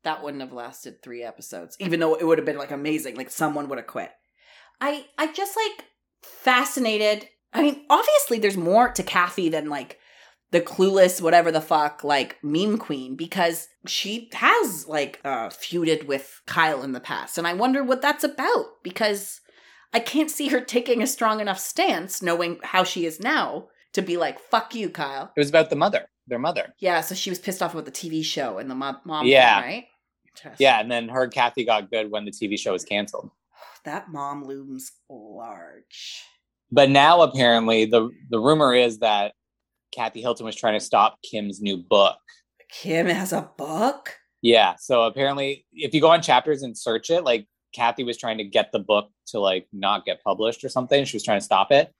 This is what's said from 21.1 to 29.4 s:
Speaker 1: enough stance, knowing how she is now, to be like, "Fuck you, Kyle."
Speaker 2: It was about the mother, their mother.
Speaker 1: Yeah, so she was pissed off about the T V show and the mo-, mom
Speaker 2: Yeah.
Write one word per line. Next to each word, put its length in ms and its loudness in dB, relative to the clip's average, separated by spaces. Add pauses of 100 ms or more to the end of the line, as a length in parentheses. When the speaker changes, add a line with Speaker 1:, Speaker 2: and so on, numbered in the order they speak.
Speaker 1:
enough 180 -4
stance, 600 -4
knowing 420 -2
how 200 2
she 220 -4
is 140 -6
now, 480 -2 (260)
to 80 0
be 160 -4
like, 220 -2
"Fuck 360 -2
you, 140 -6
Kyle." 460 -8
Speaker 2:
It 40 0
was 100 2
about 200 6
the 80 -2
mother, 300 0 (200)
their 120 -6
mother. 400 -4
Speaker 1:
Yeah, 220 0
so 140 -6
she 140 -6
was 100 -6
pissed 240 -6
off 100 -4
about 120 -10
the 60 -16
T 180 -10
V 120 -4
show 360 -4
and 120 -8
the 60 -8
mo-, 300 -8
mom 200 -2
Speaker 2:
Yeah. 360 8